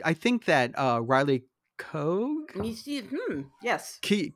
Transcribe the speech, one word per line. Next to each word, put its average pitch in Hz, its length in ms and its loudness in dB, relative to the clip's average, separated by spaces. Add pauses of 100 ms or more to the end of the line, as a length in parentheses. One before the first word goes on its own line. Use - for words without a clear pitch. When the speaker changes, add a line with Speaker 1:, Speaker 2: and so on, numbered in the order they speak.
Speaker 1:
I 165 100 4
think 240 320 0
that, 131 320 4
uh, 123 240 2
Riley 131 420 2 (320)
Cogue? 220 760 -4 (120)
Speaker 2:
You 226 100 -4
see, 277 280 -8
hmm, 226 400 -6 (200)
yes. - 380 -4
Speaker 1:
Ki-, 202 360 0